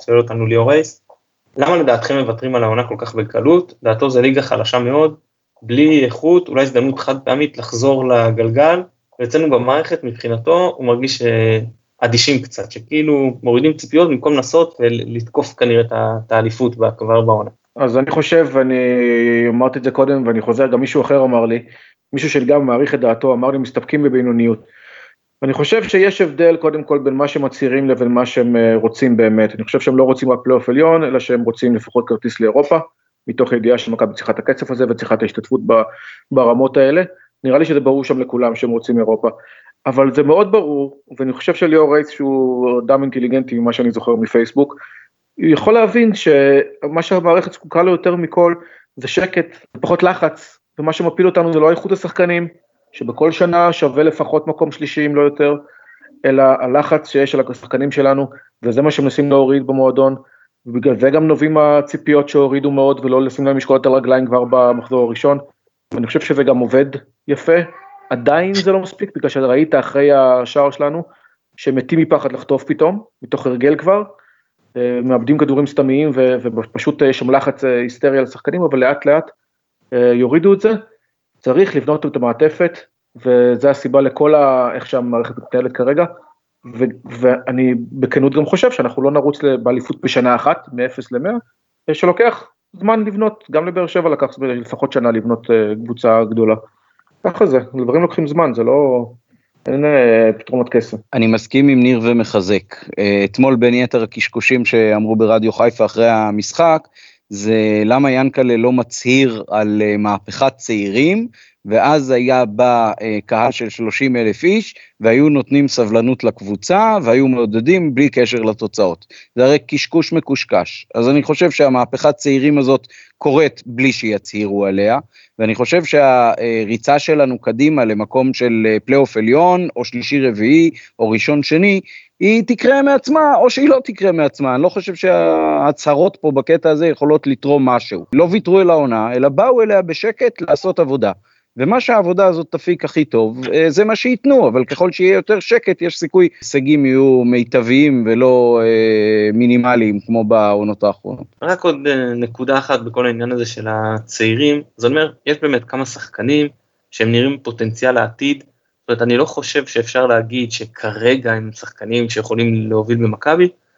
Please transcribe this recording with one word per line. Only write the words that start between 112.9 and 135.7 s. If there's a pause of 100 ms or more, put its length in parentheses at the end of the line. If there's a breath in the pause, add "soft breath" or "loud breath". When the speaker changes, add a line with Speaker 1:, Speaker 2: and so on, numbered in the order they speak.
Speaker 3:
אה,
קהל
של
שלושים
אלף
איש, (260 loud breath)
והיו
נותנים
סבלנות
לקבוצה,
והיו
מעודדים
בלי
קשר
לתוצאות. (300 loud breath)
זה
הרי
קשקוש
מקושקש.
אז
אני
חושב
שהמהפכת
צעירים
הזאת (320 soft breath)
קורית
בלי
שיצהירו
עליה, (400 soft breath)
ואני
חושב
שהריצה
שלנו
קדימה
למקום
של,
אה,
פלייאוף
עליון,
או
שלישי
רביעי, (280 loud breath)
או
ראשון
שני, (420 loud breath)
היא
תקרה
מעצמה,
או
שהיא
לא
תקרה
מעצמה.
אני
לא
חושב
שההצהרות